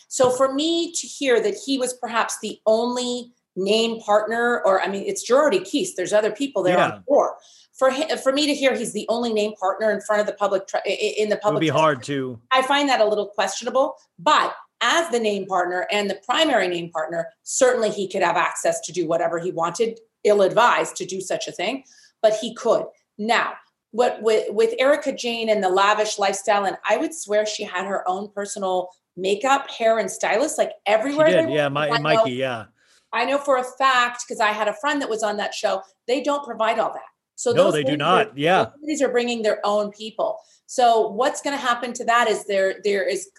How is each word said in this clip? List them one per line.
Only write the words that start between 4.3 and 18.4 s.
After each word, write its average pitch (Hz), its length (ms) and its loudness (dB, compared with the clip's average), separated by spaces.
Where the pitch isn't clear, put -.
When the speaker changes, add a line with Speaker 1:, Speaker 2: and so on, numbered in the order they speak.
Speaker 1:
or, 190 160 4
I 185 60 -2
mean, 196 200 -4
it's 196 200 -6
Girardi 196 380 4
Keese. - 300 -4
There's 180 180 -4
other 214 160 4
people 269 320 -4
there 180 160 2
on 156 140 4
Speaker 2:
Yeah. 107 60 -10
Speaker 1:
the 101 40 -20
board. - 300 2
For 262 160 2
hi-, 262 280 -2
for 262 140 -2
me 294 140 0
to 285 80 2
hear 254 220 0
he's 226 180 -6
the 214 160 -8
only 240 240 -2
named 214 260 -2
partner 214 300 0
in 208 120 0
front 214 200 0
of 202 60 0
the 196 60 -4
public 196 340 -2
tr-, - 100 -4
i-, - 120 -2
i-, 202 280 -2
in 214 120 0
the 202 60 0
Speaker 2:
It - 20 -6
would - 40 -10
Speaker 1:
public 156 200 0
Speaker 2:
be 160 80 2
Speaker 1:
trust, 143 120 2
Speaker 2:
hard 147 220 2
to 131 360 -6
Speaker 1:
I 262 100 4
find 285 260 2
that 240 140 2
a 214 40 4
little 208 200 0
questionable. 226 680 -2
But 262 340 2
as 320 280 2
the 240 100 0
name 208 280 -2
partner 180 440 -2
and 208 160 0
the 190 160 -6
primary 254 440 2
name 170 240 -6
partner, 165 380 -6
certainly 247 480 2
he 196 180 -4
could 196 140 -4
have 170 160 2
access 165 440 0